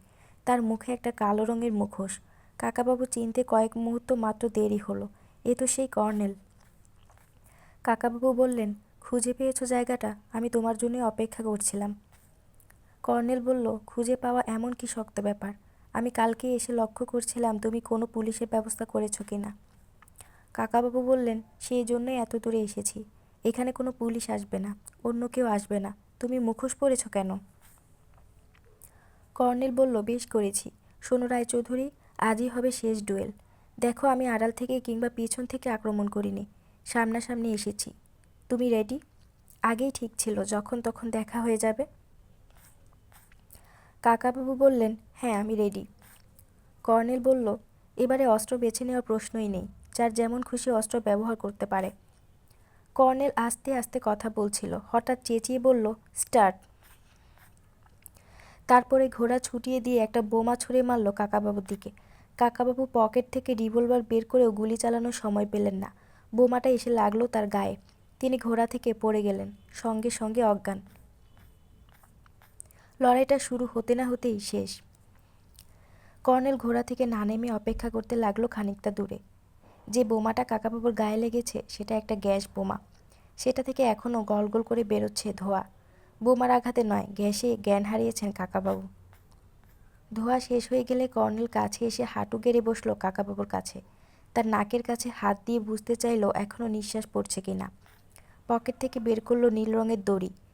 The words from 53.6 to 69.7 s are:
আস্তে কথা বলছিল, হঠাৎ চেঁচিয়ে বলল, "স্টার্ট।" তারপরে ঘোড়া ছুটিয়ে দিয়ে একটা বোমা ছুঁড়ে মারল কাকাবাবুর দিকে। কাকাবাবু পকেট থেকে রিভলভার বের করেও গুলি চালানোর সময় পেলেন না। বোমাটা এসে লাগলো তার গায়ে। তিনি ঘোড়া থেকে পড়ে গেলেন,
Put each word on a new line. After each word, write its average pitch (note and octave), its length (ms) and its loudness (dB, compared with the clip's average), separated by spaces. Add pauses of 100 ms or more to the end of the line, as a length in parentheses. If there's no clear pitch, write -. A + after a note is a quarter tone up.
আস্তে B3 280 -2
কথা G#3+ 280 -2
বলছিল, G#3 560 -2
হঠাৎ B3 360 0
চেঁচিয়ে A#3 360 -2
বলল, A#3+ 360 4 (200)
"স্টার্ট।" G3 420 4 (2000)
তারপরে C4 420 6
ঘোড়া A#3 300 2
ছুটিয়ে B3+ 420 -2
দিয়ে A#3+ 180 2
একটা A3 240 2
বোমা A3+ 340 2
ছুঁড়ে B3+ 260 0
মারল A#3+ 280 2
কাকাবাবুর G#3 580 -2
দিকে। G3+ 220 -8 (460)
কাকাবাবু B3 560 2
পকেট A#3 380 2
থেকে B3+ 240 -2
রিভলভার A#3 480 2
বের A3+ 220 0
করেও B3 260 6
গুলি G#3+ 260 -2
চালানোর A#3 360 0
সময় G#3 340 0
পেলেন G#3 280 0
না। G3 180 -6 (420)
বোমাটা B3 340 4
এসে A#3+ 220 2
লাগলো A3 360 4
তার A3 200 0
গায়ে। G3 300 -2 (440)
তিনি C4 180 0
ঘোড়া A#3 280 0
থেকে A#3 280 -2
পড়ে G#3+ 280 2
গেলেন, G3 300 -2 (200)